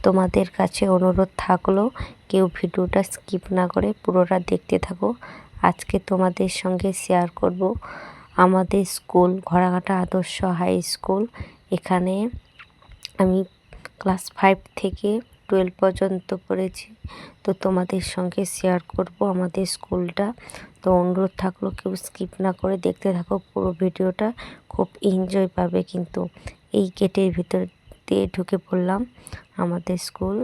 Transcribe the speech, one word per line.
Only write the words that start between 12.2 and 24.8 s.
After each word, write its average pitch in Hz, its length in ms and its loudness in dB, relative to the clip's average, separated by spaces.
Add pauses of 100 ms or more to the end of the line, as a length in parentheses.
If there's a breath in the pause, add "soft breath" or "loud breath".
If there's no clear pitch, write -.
আমি 185 180 4 (600)
ক্লাস 185 240 -2 (140)
ফাইভ 190 200 4 (220)
থেকে 196 300 -2 (380)
টুয়েলভ 185 340 2
পর্যন্ত 190 480 0 (160)
পড়েছি, 190 420 -4 (560 loud breath)
তো 208 60 0 (140)
তোমাদের 185 380 2 (120)
সঙ্গে 180 280 -2 (140)
শেয়ার 180 260 2 (120)
করব 185 240 -4 (160)
আমাদের 180 320 -2 (100)
স্কুলটা। 180 520 -2 (540 loud breath)
তো - 60 -2 (140)
অনুরোধ 185 300 0 (120)
থাকলো, 190 240 -4 (120)
কেউ 190 120 -4 (140)
স্কিপ - 260 -8 (140)
না 185 140 2
করে 190 160 0 (100)
দেখতে 185 320 0
থাকো 175 180 -2 (140)
পুরো 190 200 -2 (120)
ভিডিওটা, 190 460 0 (460 loud breath)
খুব 190 140 0 (240)